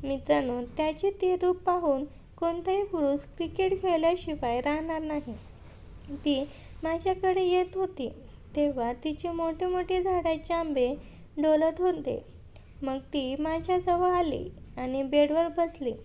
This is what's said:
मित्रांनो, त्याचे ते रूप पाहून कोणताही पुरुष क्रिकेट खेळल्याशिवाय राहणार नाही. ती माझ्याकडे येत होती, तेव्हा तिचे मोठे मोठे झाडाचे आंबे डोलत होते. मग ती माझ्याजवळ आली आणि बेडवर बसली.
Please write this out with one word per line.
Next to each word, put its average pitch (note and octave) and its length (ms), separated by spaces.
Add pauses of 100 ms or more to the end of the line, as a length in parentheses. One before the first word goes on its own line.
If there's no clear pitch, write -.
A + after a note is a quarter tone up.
मित्रांनो, C4+ 580 (160)
त्याचे D#4 320 (120)
ते F#4 140
रूप F4+ 280
पाहून E4 400 (340)
कोणताही F4 460
पुरुष D4 420 (120)
क्रिकेट F#4 440
खेळल्याशिवाय D#4+ 800
राहणार D#4 400
नाही. D4 320 (840)
ती C#4+ 280 (400)
माझ्याकडे F#4 600
येत F4+ 340
होती, F#4 320 (460)
तेव्हा C4 360 (120)
तिचे D#4 280
मोठे E4 340
मोठे F4+ 360
झाडाचे E4+ 520
आंबे C#4+ 400 (440)
डोलत D#4 440
होते. E4+ 400 (600)
मग C4+ 160 (160)
ती C4+ 260
माझ्याजवळ F4 720
आली E4+ 340 (340)
आणि B3+ 260
बेडवर D4 440
बसली. E4 460 (120)